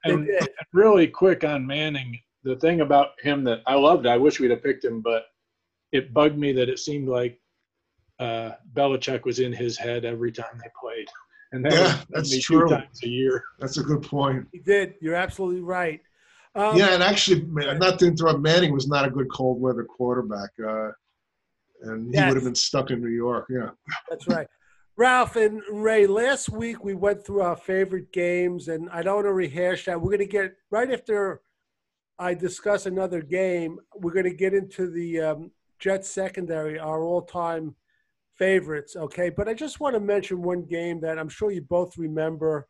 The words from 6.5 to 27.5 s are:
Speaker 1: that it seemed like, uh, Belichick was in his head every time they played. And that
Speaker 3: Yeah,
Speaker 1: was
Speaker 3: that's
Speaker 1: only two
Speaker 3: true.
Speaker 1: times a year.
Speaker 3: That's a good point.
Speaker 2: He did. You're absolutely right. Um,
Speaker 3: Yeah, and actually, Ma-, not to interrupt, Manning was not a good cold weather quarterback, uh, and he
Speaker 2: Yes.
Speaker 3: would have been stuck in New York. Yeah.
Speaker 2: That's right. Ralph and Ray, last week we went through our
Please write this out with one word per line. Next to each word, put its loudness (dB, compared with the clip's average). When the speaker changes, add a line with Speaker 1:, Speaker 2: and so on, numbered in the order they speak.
Speaker 1:
that 2
it -4
seemed -6
like, -2
uh, -6
Belichick 0
was -2
in 0
his -4
head -4
every -4
time -12
they -18
played. -10
And -6
that 4
Speaker 3:
Yeah, 6
Speaker 1:
was 2
Speaker 3:
that's -4
Speaker 1:
only 0
two 6
Speaker 3:
true. 6
Speaker 1:
times -2
a -4
year. 0
Speaker 3:
That's -6
a -2
good 0
point. -2
Speaker 2:
He -18
did. 2
You're -2
absolutely -4
right. -4
Um, 2
Speaker 3:
Yeah, 8
and 4
actually, 4
Ma-, -2
not 4
to 8
interrupt, 4
Manning 4
was 0
not 2
a 0
good -2
cold 0
weather 0
quarterback, -4
uh, -4
and -8
he -6
Speaker 2:
Yes. 4
Speaker 3:
would 2
have -2
been -4
stuck -2
in -2
New -6
York. -2
Yeah. -4
Speaker 2:
That's -10
right. -2
Ralph 2
and 0
Ray, 4
last 0
week -8
we -4
went -2
through -2
our 0